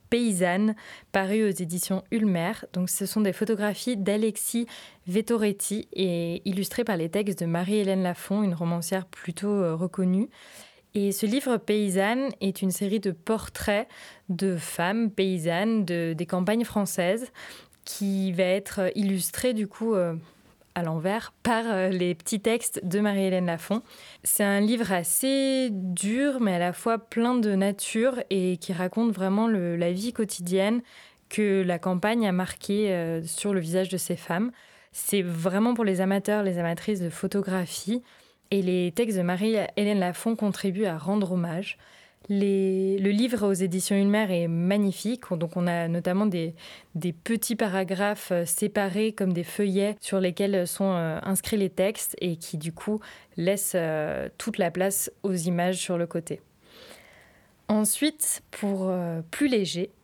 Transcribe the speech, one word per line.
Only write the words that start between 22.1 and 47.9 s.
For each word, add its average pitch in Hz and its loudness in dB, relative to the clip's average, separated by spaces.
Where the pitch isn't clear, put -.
petits 196 -4
textes 233 0
de 185 0
Marie-Hélène 190 2
Lafont. 175 -2
C'est - 2
un 202 4
livre 214 2
assez 262 2
dur, 208 0
mais 202 2
à 175 2
la 175 0
fois 226 0
plein 233 0
de 214 2
nature 220 2
et 185 2
qui - -6
raconte 185 0
vraiment 196 2
le, 175 2
la 170 2
vie 208 -4
quotidienne 196 0
que 196 2
la 180 0
campagne 208 2
a 190 2
marquée, 196 0
euh, 165 -2
sur 196 -2
le 185 2
visage 175 0
de 180 -2
ces 175 -4
femmes. 196 -2
C'est - 0
vraiment 180 0
pour 233 0
les 190 2
amateurs, 196 0
les 185 0
amatrices 170 -2
de 170 -2
photographie. 190 -2
Et 196 2
les 180 2
textes 226 0
de 180 2
Marie-Hélène 202 0
Lafont 185 0
contribuent 202 0
à 165 0
rendre 185 0
hommage. 175 -4
Les, 196 2
le 196 2
livre 214 2
aux 196 4
éditions 185 0
Ulmer 202 4
est 170 2
magnifique. 196 0
Donc 165 -2
on 175 2
a 170 0
notamment 180 0
des, 170 -2
des 170 -2
petits 226 -2
paragraphes, 196 0